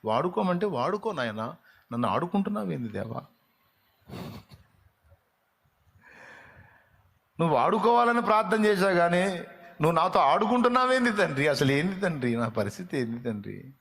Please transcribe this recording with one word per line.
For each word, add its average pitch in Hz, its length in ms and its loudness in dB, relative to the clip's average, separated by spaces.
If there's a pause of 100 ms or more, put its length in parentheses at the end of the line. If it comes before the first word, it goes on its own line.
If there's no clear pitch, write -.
వాడుకోమంటే 180 600 0
వాడుకో 190 460 -2
నాయనా, 120 440 -6 (360)
నన్ను 120 180 -2
ఆడుకుంటున్నావేంది 180 800 -2
దేవా? 110 320 -8 (4000)
నువ్వు 160 160 2
వాడుకోవాలని 233 680 4
ప్రార్థన 214 440 2
చేశావు 196 280 4
కానీ 175 440 2 (440)
నువ్వు 156 100 2
నాతో 175 280 2
ఆడుకుంటున్నావేంది 240 920 2
తండ్రి? 151 360 0
అసలు 139 240 2
ఏంది 180 280 0
తండ్రి 139 360 -2
నా 117 120 -2
పరిస్థితి, 110 500 -6
ఏంది 117 260 -4
తండ్రి? 101 580 -10